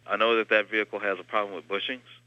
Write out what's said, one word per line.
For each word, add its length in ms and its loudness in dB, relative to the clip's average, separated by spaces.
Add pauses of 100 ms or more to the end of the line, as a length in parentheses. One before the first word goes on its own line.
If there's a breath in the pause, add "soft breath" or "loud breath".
I 100 -2
know 220 4
that 120 0
that 200 4
vehicle 300 -2
has 200 -2
a 40 -14
problem 320 -4
with 120 -12
bushings. 340 -4 (260)